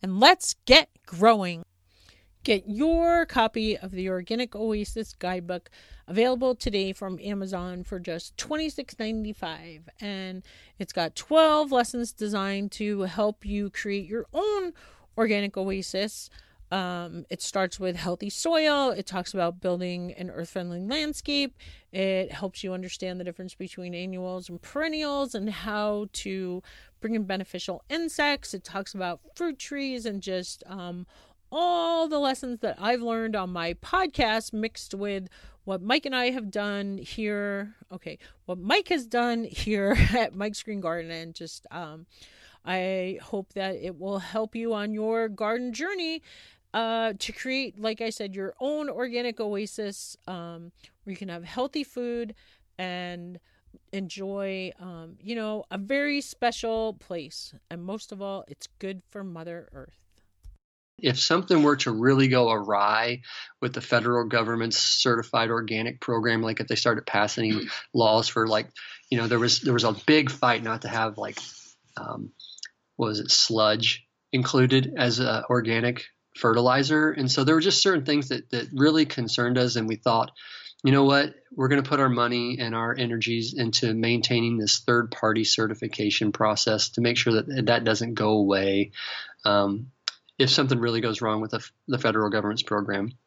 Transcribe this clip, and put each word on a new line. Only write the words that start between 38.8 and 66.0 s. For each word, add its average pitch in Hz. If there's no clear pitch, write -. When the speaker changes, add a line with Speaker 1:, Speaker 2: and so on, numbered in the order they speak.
Speaker 1:
has 285
done 240
here 208
<laughs> -
at 233
Mike's 208
Green 202
Garden, 165
and 165
just, -
um, 160
I 185
hope -
that 190
it 180
will 196
help 220
you 233
on 208
your 220
garden 226
journey, 330
uh, 226
to -
create, 262
like 220
I 226
said, 196
your 196
own 294
organic 240
oasis, 208
um, 170
where 202
you 180
can 190
have 170
healthy 254
food 240
and 180
enjoy, 196
um, 170
you 220
know, 214
a 196
very 285
special 226
place. -
And 170
most 196
of 196
all, 196
it's -
good 190
for 196
Mother 170
Earth. 131
Speaker 2:
If 131
something 170
were 147
to 135
really 131
go 123
awry 107
with 123
the -
federal 120
government's 113
certified 117
organic 117